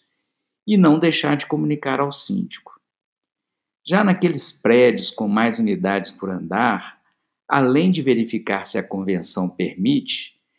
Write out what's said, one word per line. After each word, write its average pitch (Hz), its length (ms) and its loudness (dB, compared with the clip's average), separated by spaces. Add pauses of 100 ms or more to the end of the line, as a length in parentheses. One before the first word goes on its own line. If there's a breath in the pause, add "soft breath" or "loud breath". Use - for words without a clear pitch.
(680)
e 208 120 4
não 160 200 6
deixar 156 380 0
de - 80 -8
comunicar 147 560 -2
ao 143 100 -2
síndico. - 680 -8 (1040)
Já 190 180 2
naqueles 185 480 0
prédios 113 600 4
com 110 180 -6
mais 110 300 0
unidades 98 520 -2
por 95 200 -10
andar, 92 720 -4 (440)
além 139 440 2
de 175 100 0
verificar 113 640 -2
se - 140 -4
a 98 40 -2
convenção 95 640 -4
permite, - 840 -4 (260)